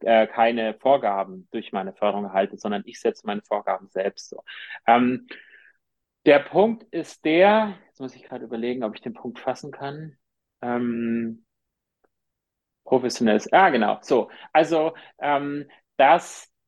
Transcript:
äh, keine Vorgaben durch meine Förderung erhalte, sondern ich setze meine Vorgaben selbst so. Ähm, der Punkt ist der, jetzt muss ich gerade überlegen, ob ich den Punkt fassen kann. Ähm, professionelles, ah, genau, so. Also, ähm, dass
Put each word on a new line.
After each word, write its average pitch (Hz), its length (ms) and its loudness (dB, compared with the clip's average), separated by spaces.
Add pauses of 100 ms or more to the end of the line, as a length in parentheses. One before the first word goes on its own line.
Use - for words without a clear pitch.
äh, 113 260 4
keine 113 480 0
Vorgaben 98 800 0
durch 110 200 -10
meine 95 200 -6
Förderung 101 340 -2
erhalte, 98 320 -2
sondern 101 280 -6
ich - 140 -20
setze - 260 -4
meine 104 160 -6
Vorgaben 104 460 -6
selbst - 420 -8
so. - 120 -16 (440)
Ähm, 123 400 2 (1000)
der 143 140 8
Punkt 220 520 0
ist - 320 -10
der, 196 540 4 (100)
jetzt - 120 -20
muss 131 140 -12
ich - 100 -20
gerade 123 200 -14
überlegen, 120 400 -6
ob 104 100 -6
ich - 60 -20
den 113 140 -10
Punkt - 240 -14
fassen 131 340 -8
kann. 147 440 -12 (440)
Ähm, 117 840 -4 (1400)
professionelles, 120 680 0
ah, 190 180 6
genau, 104 320 0
so. 120 280 0 (220)
Also, 156 420 2 (260)
ähm, 143 460 -4 (300)
dass - 540 2 (180)